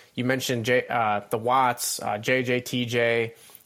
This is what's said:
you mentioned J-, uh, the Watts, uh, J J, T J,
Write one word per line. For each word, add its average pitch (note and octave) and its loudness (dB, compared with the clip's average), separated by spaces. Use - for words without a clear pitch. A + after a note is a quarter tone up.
you A#2+ -2
mentioned B2+ -2
J-, B2 2
uh, G#2+ 0
the A#2+ 0
Watts, B2 0
uh, A2+ -2
J B2+ 0
J, B2 0
T B2 -4
J, A#2 0